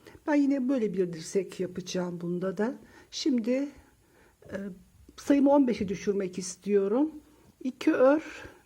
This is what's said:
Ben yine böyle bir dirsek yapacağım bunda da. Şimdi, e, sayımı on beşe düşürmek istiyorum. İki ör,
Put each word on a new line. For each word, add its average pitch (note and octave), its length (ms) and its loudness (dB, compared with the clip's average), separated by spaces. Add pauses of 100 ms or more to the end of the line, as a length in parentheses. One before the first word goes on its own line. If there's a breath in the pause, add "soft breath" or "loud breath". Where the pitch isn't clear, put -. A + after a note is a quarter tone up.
(280 loud breath)
Ben D4+ 80 2
yine C#4 340 2
böyle A3 240 0
bir F3+ 200 0
dirsek F3+ 460 -4
yapacağım F3+ 640 -6
bunda F3 360 -4
da. A3+ 180 -2 (360 loud breath)
Şimdi, B3+ 560 0 (840 soft breath)
e, F#3+ 60 -8 (600)
sayımı C#4 320 4
on C#4+ 180 6
beşe G#3 200 -2
düşürmek F#3+ 500 -4
istiyorum. G3+ 720 0 (520 soft breath)
İki C4 280 -2
ör, C#4+ 520 2 (220 loud breath)